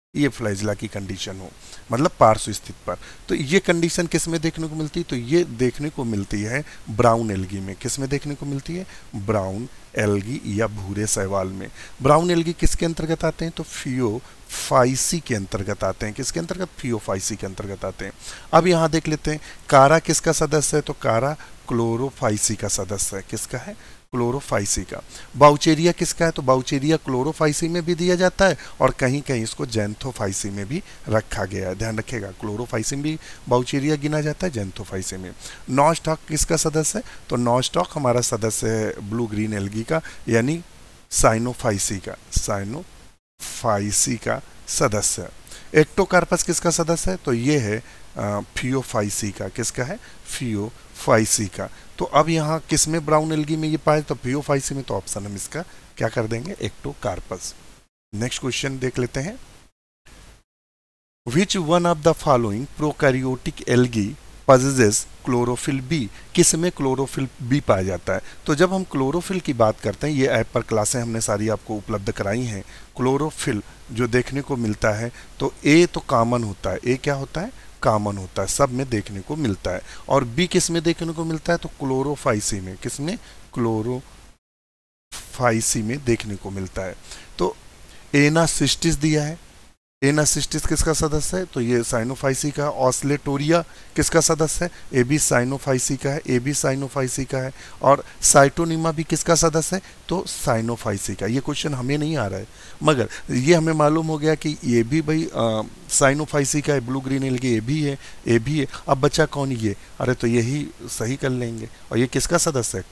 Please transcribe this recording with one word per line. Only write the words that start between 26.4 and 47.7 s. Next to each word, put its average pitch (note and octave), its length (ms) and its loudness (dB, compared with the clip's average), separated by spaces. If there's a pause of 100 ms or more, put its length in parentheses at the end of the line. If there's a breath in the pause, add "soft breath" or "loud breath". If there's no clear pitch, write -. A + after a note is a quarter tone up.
बाउचेरिया C3+ 560 2
क्लोरोफाइसी D3 680 0
में E3+ 180 -2
भी E3+ 100 0
दिया F3+ 200 2
जाता F#3 300 2
है E3+ 120 4 (240 loud breath)
और C3 100 6
कहीं-कहीं C3 520 0
इसको B2 220 -6
xanthophyceae G#2+ 800 -2
में G2+ 220 -6
भी D#3 160 -4 (260 loud breath)
रखा G#2+ 360 0
गया F#2+ 240 -4
है। F#2+ 60 -4
ध्यान A2 240 -4
रखिएगा, G#2 320 -6
क्लोरोफाइसी A2+ 640 -4
भी D3+ 240 -4 (300 loud breath)
बाउचेरिया C3+ 460 2
गिना D3 260 0
जाता D3+ 260 -2
है, D#3+ 60 -4
xanthophyceae G2 600 -6
में। F#2 180 -10 (380 loud breath)
नॉस्टॉक D#3 580 2
किसका D#3+ 280 0
सदस्य D#3 440 0
है? B3+ 60 -8 (240 loud breath)
तो C#3+ 60 -2
नॉस्टॉक B2 580 2
हमारा B2 280 2
सदस्य A2 480 -2
है G#2+ 400 -2
ब्लू A#2 180 -2
ग्रीन G#2+ 260 -2
एल्गी G#2 300 -4
का, D#3+ 180 -2 (280 loud breath)
यानी B2+ 340 2 (480)
cyanophyceae A2+ 960 2
का, F#2+ 60 -10 (160)
cyanophyceae G#2+ 1900 -2
का A#2 240 -4 (260)
सदस्य। G#2 640 0 (460 loud breath)
Ectocarpus F3 680 4
किसका F3 260 0
सदस्य E3+ 420 0
है? F#3 60 -2
तो C#3 160 -2
ये C3+ 260 2
है, G#2+ 240 -2 (340 loud breath)